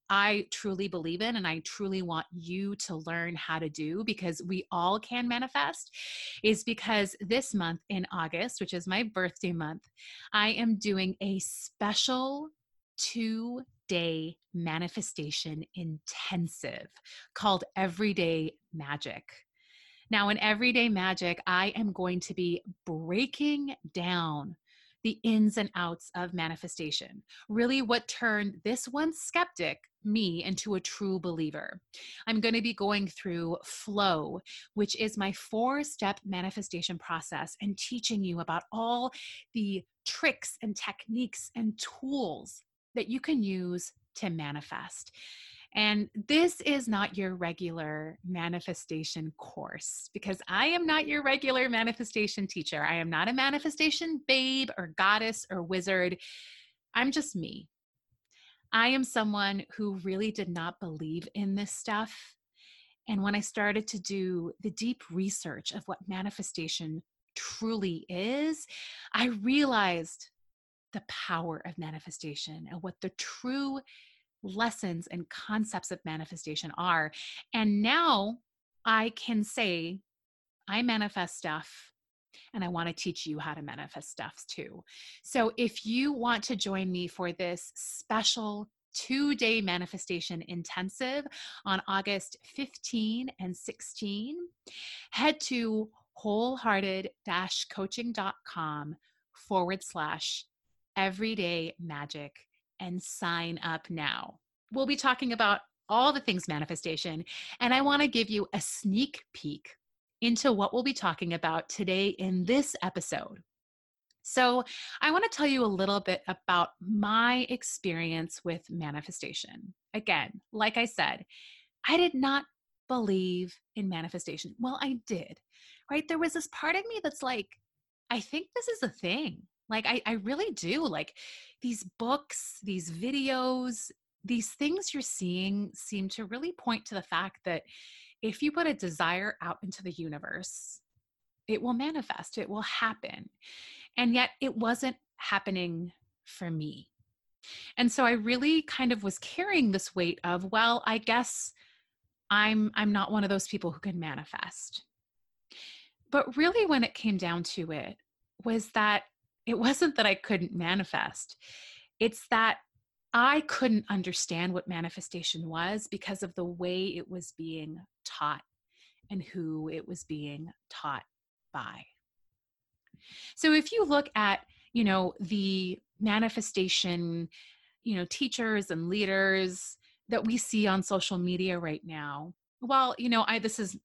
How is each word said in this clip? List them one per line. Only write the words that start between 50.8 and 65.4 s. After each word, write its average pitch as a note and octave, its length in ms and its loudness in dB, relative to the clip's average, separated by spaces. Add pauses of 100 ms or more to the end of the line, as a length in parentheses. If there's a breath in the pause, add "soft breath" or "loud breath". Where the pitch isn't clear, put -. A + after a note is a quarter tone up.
not D#4 220 2
your D4 160 0
regular C4+ 460 4
manifestation A3+ 760 0
teacher. D3+ 400 -4
I E3 120 2
am E3 120 -2
not E3 180 2
a B3 60 0
manifestation D4 920 2
babe C4 500 2
or E3+ 180 -8
goddess G#3+ 540 2
or F#3 140 -4
wizard. F3+ 560 0 (760 loud breath)
I'm B3 160 4
just - 260 -2
me. - 320 -8 (1040 soft breath)
I A3+ 180 6
am C4 140 4
someone G3+ 600 0 (100)
who G#3 280 -2
really G3 280 0
did G3+ 180 -4
not E3+ 300 -6
believe D#3+ 540 -6
in G3 220 0
this G3+ 160 -4
stuff. - 640 -6 (760 soft breath)
And G3 140 2
when G3+ 100 4
I G#3 60 2
started G#3 480 2
to G#3 120 -6
do F#3 640 -2
the G#3+ 80 -4
deep A#3 400 -4
research F#3 600 -4